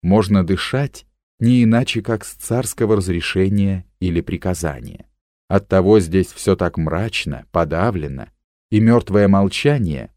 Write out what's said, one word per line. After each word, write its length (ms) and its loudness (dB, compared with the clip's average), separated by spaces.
можно 440 2
дышать, 600 -4
не 240 4
иначе 380 2
как 240 -4
с 80 -16
царского 640 -2
разрешения 880 0
или 220 -2
приказания. 840 -8
Оттого 520 4
здесь 280 0
все 280 -2
так 220 -4
мрачно, 760 -4
подавлено, 760 -4
и 80 2
мертвое 480 4
молчание 880 0